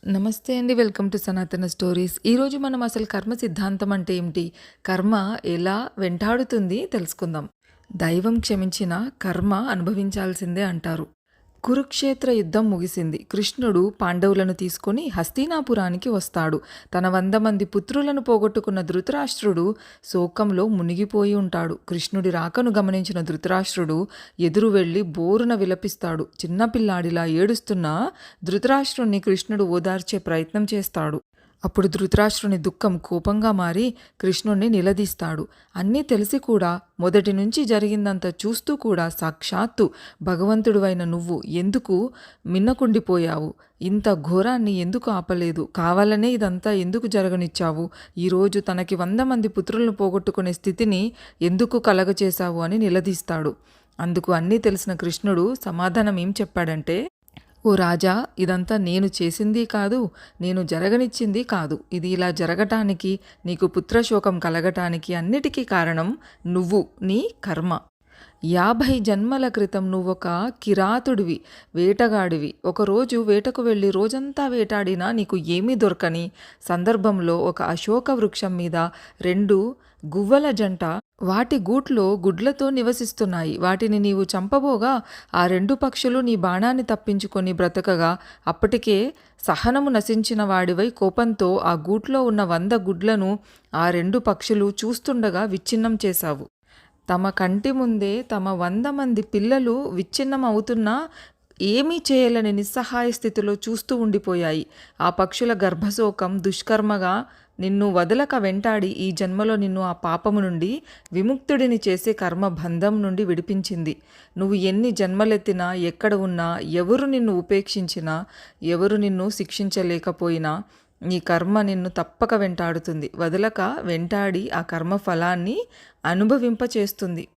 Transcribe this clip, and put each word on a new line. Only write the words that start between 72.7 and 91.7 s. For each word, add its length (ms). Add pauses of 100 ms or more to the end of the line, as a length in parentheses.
వేటకు 440
వెళ్ళి 280
రోజంతా 580
వేటాడినా 640
నీకు 260
ఏమీ 380
దొరకని 560 (300)
సందర్భంలో 760
ఒక 240
అశోక 500
వృక్షం 460
మీద 180 (460)
రెండు 540 (400)
గువ్వల 360
జంట 320 (400)
వాటి 340
గూట్లో 580
గుడ్లతో 540
నివసిస్తున్నాయి. 880
వాటిని 420
నీవు 240
చంపబోగా 800 (340)
ఆ 100
రెండు 280
పక్షులు 460
నీ 160
బాణాన్ని 480
తప్పించుకొని 720
బ్రతకగా, 640 (300)
అప్పటికే 680 (300)
సహనము 460
నశించిన 540
వాడివై 460
కోపంతో 680
ఆ 160